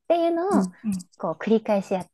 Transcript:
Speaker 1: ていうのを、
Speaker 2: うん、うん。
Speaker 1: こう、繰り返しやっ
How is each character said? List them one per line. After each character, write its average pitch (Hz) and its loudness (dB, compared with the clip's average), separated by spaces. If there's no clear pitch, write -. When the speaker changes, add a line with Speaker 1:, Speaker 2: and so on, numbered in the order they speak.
Speaker 1:
て 330 2
い 339 2
う - 0
の 339 -2
を、 - -2
Speaker 2:
う 415 2
ん、 202 6
う - 4
ん。 185 -6
Speaker 1:
こ 180 -4
う、 - -6
繰 - -6
り 220 4
返 214 0
し - -6
や 185 -2
っ 175 -14